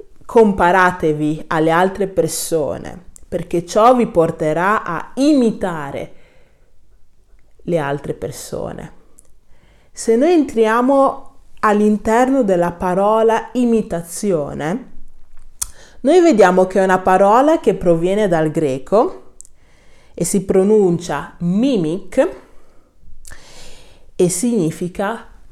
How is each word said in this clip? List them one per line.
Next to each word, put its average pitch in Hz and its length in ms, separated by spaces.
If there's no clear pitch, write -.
comparatevi 180 1200
alle 160 240
altre 190 340
persone, - 1000
perché 170 400
ciò 240 300
vi 233 100
porterà 165 800
a - 300
imitare 208 960
le 170 160
altre 143 360
persone. - 760
Se - 240
noi 302 200
entriamo 254 920
all'interno 220 840
della 175 260
parola 208 840
imitazione, 180 1400
noi 330 200
vediamo 190 460
che 190 120
è 190 60
una 185 160
parola 208 580
che 214 160
proviene 180 540
dal 160 240
greco 156 800
e - 100
si 190 200
pronuncia 190 960
mimic 202 880
e 180 140
significa 196 1000